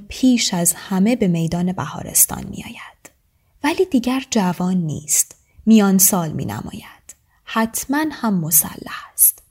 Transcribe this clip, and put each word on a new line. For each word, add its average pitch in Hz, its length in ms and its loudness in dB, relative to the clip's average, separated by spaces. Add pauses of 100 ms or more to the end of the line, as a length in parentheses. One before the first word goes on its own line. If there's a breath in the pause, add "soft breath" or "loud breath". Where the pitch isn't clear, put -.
پیش 247 460 2
از 175 200 0
همه 196 420 0
به 240 120 2
میدان 170 440 0
بهارستان - 800 -4
می‌آید. - 640 -16 (520)
ولی 349 220 2
دیگر 262 440 0
جوان 185 480 2
نیست. - 580 -2 (300)
میان 202 320 6
سال 175 340 2
می‌نماید. - 840 -10 (280)
حتماً 247 680 -4
هم 226 220 -2
مسلح - 800 -4
است. - 380 0